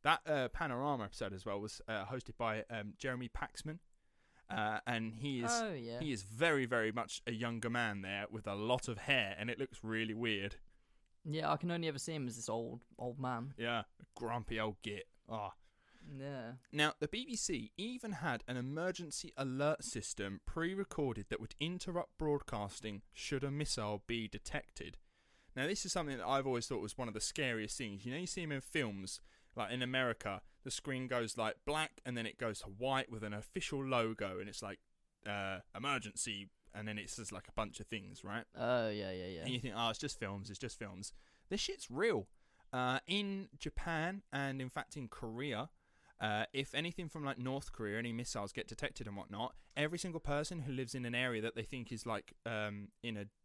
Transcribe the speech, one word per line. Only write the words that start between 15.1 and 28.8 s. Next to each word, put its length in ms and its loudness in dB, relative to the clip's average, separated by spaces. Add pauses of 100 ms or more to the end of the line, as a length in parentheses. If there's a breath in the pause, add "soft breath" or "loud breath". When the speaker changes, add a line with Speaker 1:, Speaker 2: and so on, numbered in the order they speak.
Speaker 1:
Ah. 260 -4 (600 loud breath)
Speaker 2:
Yeah. 360 -6 (200)
Speaker 1:
Now, 280 6
the 80 2
B 180 -2
B 100 -4
C 420 0
even 340 -4
had 360 0
an 100 0
emergency 760 -2
alert 480 2
system 640 -4
pre-recorded 840 0
that 100 0
would 200 -8
interrupt 600 -2
broadcasting 840 0 (100)
should 320 0
a 60 0
missile 560 0
be 220 0
detected. 720 -6 (560 soft breath)
Now, 100 2
this 180 2
is 80 -2
something 260 2
that 100 -2
I've 180 6
always 220 4
thought 140 0
was 140 -4
one 120 -2
of 80 -4
the 60 0
scariest 580 2
things. 260 -6
You 60 -2
know, 80 -2
you 80 -2
see 160 -4
'em 80 -2
in 100 0
films, 580 0 (360 soft breath)